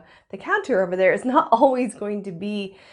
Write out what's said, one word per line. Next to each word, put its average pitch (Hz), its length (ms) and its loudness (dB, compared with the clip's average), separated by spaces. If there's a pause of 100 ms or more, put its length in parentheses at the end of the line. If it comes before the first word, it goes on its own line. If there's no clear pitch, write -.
(300)
the 196 80 -14
counter 277 460 0
over 180 120 -4
there. 185 180 4
It's 202 120 -4
not 254 260 2
always 247 440 2
going 208 280 -8
to 196 80 -10
be 196 460 -8 (160)